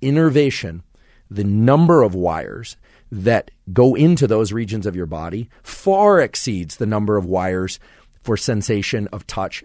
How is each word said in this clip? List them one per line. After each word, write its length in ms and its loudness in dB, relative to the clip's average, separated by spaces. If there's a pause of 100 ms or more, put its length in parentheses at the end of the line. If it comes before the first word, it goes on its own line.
innervation, 840 0 (440)
the 140 -6
number 600 4
of 120 2
wires 640 -6 (340)
that 400 -2 (220)
go 240 4
into 320 4
those 240 0
regions 340 -6
of 80 -4
your 120 -6
body 440 -10 (140)
far 560 2
exceeds 560 -4
the 100 -4
number 300 0
of 100 -2
wires 540 -4 (420)
for 140 -2
sensation 720 -4
of 180 -14
touch 380 -8